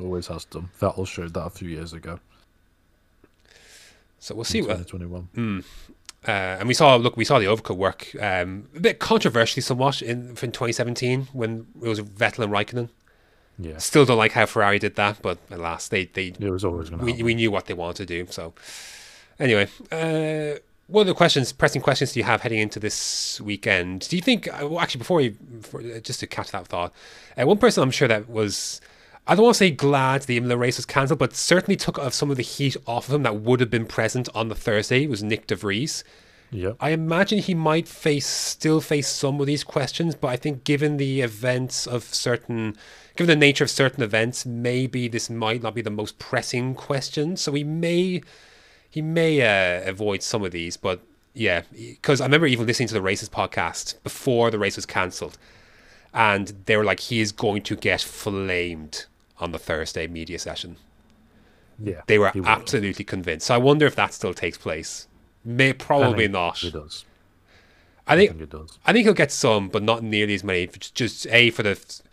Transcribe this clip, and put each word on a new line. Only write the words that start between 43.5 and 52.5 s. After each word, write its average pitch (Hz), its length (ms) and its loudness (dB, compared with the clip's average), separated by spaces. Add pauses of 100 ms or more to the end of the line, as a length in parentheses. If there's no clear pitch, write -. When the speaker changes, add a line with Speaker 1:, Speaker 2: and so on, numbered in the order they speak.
Speaker 2:
of 123 60 0
certain 135 320 2
events, 113 420 0
maybe 123 640 -2
this 113 220 -4
might 113 320 -2
not 110 120 -4
be 98 80 -4
the 107 60 -6
most 104 300 -6
pressing 127 560 -4
question. 147 640 -4
So - 160 -2
he 147 100 -2
may, 170 560 0 (680)
he 156 100 -6
may, 160 400 2
uh, 95 480 4
avoid 98 340 -2
some 107 220 -2
of 92 80 -4
these, 85 240 -6
but 92 240 -4 (320)
yeah, 90 300 0 (400)
'cause 143 180 4
I 135 60 0
remember 151 220 4
even 120 180 0